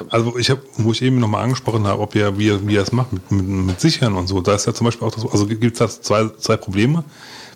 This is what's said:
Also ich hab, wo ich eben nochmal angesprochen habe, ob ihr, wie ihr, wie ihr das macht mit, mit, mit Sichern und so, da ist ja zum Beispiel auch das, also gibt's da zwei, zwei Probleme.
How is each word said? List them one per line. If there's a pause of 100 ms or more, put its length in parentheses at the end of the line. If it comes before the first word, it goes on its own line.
(120)
Also
ich
hab, (180)
wo
ich
eben
nochmal
angesprochen
habe,
ob
ihr,
wie
ihr,
wie
ihr
das
macht
mit,
mit,
mit
Sichern
und
so,
da
ist
ja
zum
Beispiel
auch
das,
also
gibt's
da
zwei, (100)
zwei
Probleme. (520)